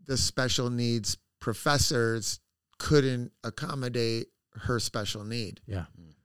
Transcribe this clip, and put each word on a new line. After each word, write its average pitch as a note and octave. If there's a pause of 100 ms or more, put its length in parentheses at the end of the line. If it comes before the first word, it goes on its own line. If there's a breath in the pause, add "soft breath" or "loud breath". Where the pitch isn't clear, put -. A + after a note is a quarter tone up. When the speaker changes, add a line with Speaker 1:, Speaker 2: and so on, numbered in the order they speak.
Speaker 1:
the C3
special B2+
needs A#2 (240)
professors A#2 (400)
couldn't C3 (100)
accommodate A#2+ (260)
her A#2
special G#2+
need. G#2+
Speaker 2:
Yeah. F2+ (380)